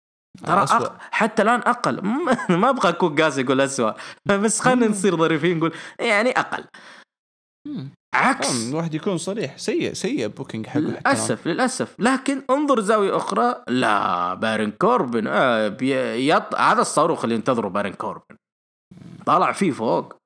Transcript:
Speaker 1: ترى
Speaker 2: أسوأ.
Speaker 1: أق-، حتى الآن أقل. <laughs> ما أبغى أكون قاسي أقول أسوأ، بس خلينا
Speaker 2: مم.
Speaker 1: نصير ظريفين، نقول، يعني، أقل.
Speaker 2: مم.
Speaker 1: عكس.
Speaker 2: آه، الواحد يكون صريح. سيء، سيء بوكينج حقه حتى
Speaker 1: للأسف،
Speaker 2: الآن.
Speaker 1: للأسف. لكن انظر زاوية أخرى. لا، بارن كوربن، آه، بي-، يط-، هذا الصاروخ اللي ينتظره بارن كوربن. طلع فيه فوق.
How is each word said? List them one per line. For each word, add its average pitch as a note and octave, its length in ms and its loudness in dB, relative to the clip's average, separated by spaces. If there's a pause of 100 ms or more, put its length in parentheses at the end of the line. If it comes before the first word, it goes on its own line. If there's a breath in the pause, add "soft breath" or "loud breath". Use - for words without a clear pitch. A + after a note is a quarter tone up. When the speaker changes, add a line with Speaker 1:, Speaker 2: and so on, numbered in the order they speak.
(460)
Speaker 1:
ترى F3 180 2
Speaker 2:
أسوأ. - 240 2
Speaker 1:
أق-، - 140 -14 (100)
حتى G#3+ 300 0
الآن A3+ 180 4
أقل. G#3 420 -2 (280)
<laughs> F#3+ 320 2
ما A#3+ 80 4
أبغى B3 200 2
أكون E3 320 0
قاسي C#3 200 2
أقول C3 200 2
أسوأ، C3 300 0 (360 loud breath)
بس G3+ 320 2
خلينا B3+ 260 4
Speaker 2:
مم. G#3+ 60 4
Speaker 1:
نصير F#3+ 260 2
ظريفين، D#3+ 400 2
نقول، D#3+ 160 0 (260 loud breath)
يعني، A#3 300 2
أقل. - 340 -2 (1040 loud breath)
Speaker 2:
مم. F3 220 -10 (260)
Speaker 1:
عكس. C#3+ 500 0
Speaker 2:
آه، A#2+ 40 -6
الواحد D#3 240 -4
يكون E3+ 240 -2
صريح. F3+ 400 -6
سيء، A3 360 -2
سيء F#3+ 340 -4
بوكينج A2 400 -8
حقه - 140 -2
حتى - 180 -4
Speaker 1:
للأسف، A3 460 0
Speaker 2:
الآن. D#3+ 100 -2
Speaker 1:
للأسف. D3 440 -2
لكن C4 500 0
انظر C#4 300 2
زاوية G3+ 380 2
أخرى. A#3 500 -2
لا، G2+ 680 0
بارن G#2+ 380 -2
كوربن، C#3 560 0
آه، B2 400 2
بي-، B2+ 680 0
يط-، G#3+ 220 0
هذا F3+ 260 4
الصاروخ D3+ 420 2
اللي A#2 120 0
ينتظره A2+ 320 0
بارن G2 260 -4
كوربن. - 420 -10 (880)
طلع D3+ 260 2
فيه F3+ 200 0
فوق. A#2 420 -2 (120)